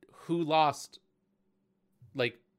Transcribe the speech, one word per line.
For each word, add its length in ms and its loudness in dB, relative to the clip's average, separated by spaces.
who 180 -2
lost, 560 0
like, 240 -2